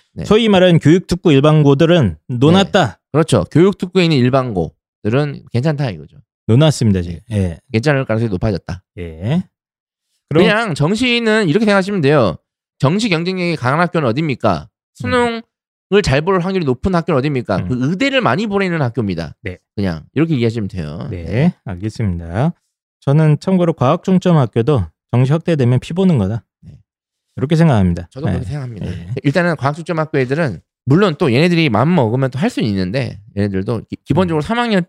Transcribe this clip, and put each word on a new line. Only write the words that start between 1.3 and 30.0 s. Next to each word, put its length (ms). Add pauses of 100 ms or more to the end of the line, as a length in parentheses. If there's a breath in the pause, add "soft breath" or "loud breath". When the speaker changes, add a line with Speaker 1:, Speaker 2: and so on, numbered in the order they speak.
Speaker 2:
일반고들은 840 (100)
논았다. 600
Speaker 1:
네. 60 (180)
그렇죠. 400
교육특구에 540
있는 120
일반고들은 1300
괜찮다 400
이거죠. 260 (300)
Speaker 2:
논았습니다, 540
지금. 180 (100)
Speaker 1:
네. 80
Speaker 2:
예. 220 (120)
Speaker 1:
괜찮을 340
가능성이 240
높아졌다. 540 (160)
Speaker 2:
예. 440 (840)
그럼 140
Speaker 1:
그냥 320
정시는 760
이렇게 160
생각하시면 360
돼요. 340 (420)
정시 320
경쟁력이 460
강한 240
학교는 300
어딥니까? 600 (240)
수능을 480 (520)
Speaker 2:
음. 100
Speaker 1:
잘 180
볼 200
확률이 240
높은 280
학교는 260
어딥니까? 380
Speaker 2:
음. 100
Speaker 1:
그 220
의대를 320
많이 260
보내는 340
학교입니다. 640
Speaker 2:
네. 140 (180)
Speaker 1:
그냥 280 (100)
이렇게 220
이해하시면 320
돼요. 420
Speaker 2:
네, 140
Speaker 1:
네. 300 (120)
Speaker 2:
알겠습니다. 880 (480)
저는 380
참고로 340
과학 300
중점 340
학교도 480 (260)
정시 200
확대되면 480
피 140
보는 240
거다. 260 (180)
Speaker 1:
네. 180 (580)
Speaker 2:
이렇게 180
생각합니다. 560
Speaker 1:
저도 160
Speaker 2:
네. 60
Speaker 1:
그렇게 140
생각합니다. 380
Speaker 2:
네. 240 (140)
Speaker 1:
일단은 320
과학 200
중점 240
학교 200